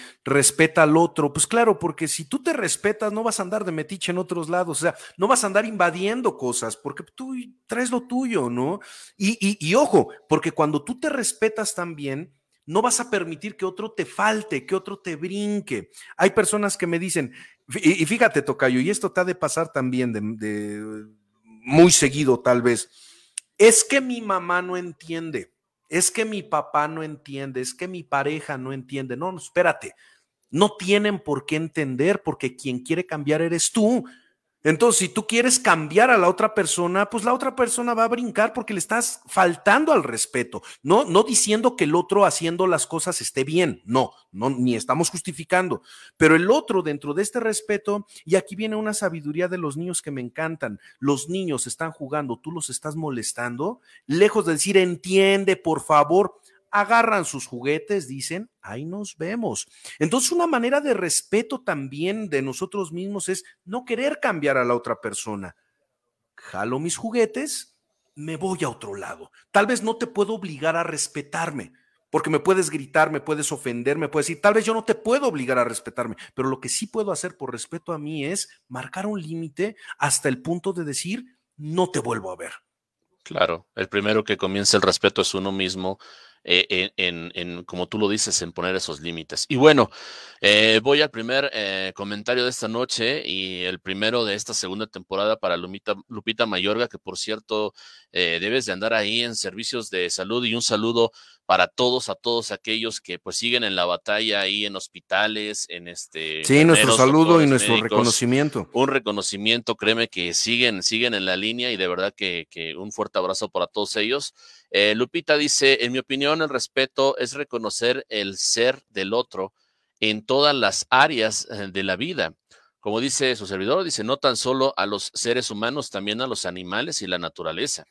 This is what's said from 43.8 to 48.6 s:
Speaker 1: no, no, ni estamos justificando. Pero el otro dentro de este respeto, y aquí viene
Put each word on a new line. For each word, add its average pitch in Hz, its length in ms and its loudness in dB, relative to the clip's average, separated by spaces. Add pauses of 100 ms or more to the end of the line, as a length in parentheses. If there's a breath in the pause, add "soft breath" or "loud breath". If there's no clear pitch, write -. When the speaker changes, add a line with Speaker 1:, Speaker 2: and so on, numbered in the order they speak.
Speaker 1:
no, 120 260 0 (200 soft breath)
no, 110 180 -2
ni 123 260 0
estamos 135 320 0
justificando. 170 720 -2 (380 loud breath)
Pero 160 180 8
el 180 140 2
otro 247 320 2
dentro 147 320 -4
de 190 80 -2
este 233 180 -4
respeto, 208 640 -4 (200 loud breath)
y 160 100 4
aquí 214 180 -2
viene 214 220 -4